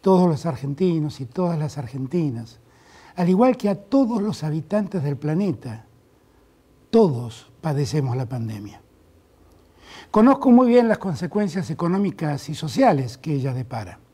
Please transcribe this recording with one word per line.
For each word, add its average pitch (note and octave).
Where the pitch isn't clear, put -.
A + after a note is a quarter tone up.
Todos F#3
los D3+
argentinos D3+
y C3
todas E3+
las D3+
argentinas, C3
al F3
igual A3+
que G3+
a G3
todos A#3+
los G3+
habitantes E3
del C#3+
planeta, D3+
todos C3
padecemos C#3
la C3
pandemia. G#2+
Conozco C4+
muy B3
bien A#3
las G#3+
consecuencias F3+
económicas E3+
y D#3
sociales D3
que D#3
ella C3
depara. A#2